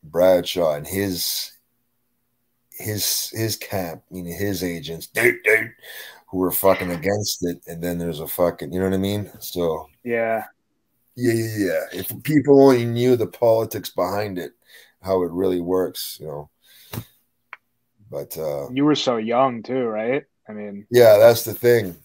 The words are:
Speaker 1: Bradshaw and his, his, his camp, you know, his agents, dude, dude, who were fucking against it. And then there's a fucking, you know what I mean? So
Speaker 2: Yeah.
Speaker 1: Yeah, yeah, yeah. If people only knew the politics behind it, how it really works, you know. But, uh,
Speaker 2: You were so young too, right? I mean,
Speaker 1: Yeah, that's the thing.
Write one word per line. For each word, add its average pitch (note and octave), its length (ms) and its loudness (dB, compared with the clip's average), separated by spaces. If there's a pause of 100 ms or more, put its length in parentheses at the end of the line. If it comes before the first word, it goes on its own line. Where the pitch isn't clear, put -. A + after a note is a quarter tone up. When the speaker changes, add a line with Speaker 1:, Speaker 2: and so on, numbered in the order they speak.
Speaker 1:
Bradshaw F2 720 2
and D2+ 120 -8
his, F#2 640 -4 (1160)
his, - 600 -4
his A2 260 -4
camp, F2+ 540 -8
you F2+ 120 -12
know, E2+ 100 -10
his F#2 320 -4
agents, E2 440 -8
dude, A#2+ 360 -2
dude, A2+ 280 0 (560)
who F#2+ 100 -6
were F2+ 120 0
fucking F#2 400 2
against F#2+ 540 -4
it. F2 220 -6
And E2+ 180 -12
then F2 140 -4
there's E2+ 220 -6
a D#2 60 -10
fucking, E2+ 460 -2
you F#2 80 -4
know F#2+ 60 0
what F#2+ 80 0
I F#2+ 40 0
mean? G2 320 -4 (100)
So E2 480 -4 (140)
Speaker 2:
Yeah. A2+ 420 -4 (680)
Speaker 1:
Yeah, A#2+ 200 0
yeah, A2+ 240 -4
yeah. E2 240 -2 (180)
If - 220 -10
people C#3+ 400 6
only B2 240 6
knew A#2+ 300 2
the A2 100 0
politics A2 640 0
behind F#2+ 480 -4
it, E2+ 140 -10 (500)
how F#2+ 220 0
it E2+ 80 -4
really F2+ 280 0
works, F2 600 -4
you D2+ 80 -14
know. D2 220 -12 (1600)
But, C#2+ 280 -12
uh, D2 320 -6
Speaker 2:
You C3+ 160 -2
were D3+ 80 4
so B2+ 240 -2
young A#2 440 -2
too, B2+ 220 -4
right? A#2 400 -4 (240)
I A2 40 -16
mean, G#2 380 -14
Speaker 1:
Yeah, A2+ 280 8
that's A2+ 260 8
the A2 100 -6
thing. A2+ 500 2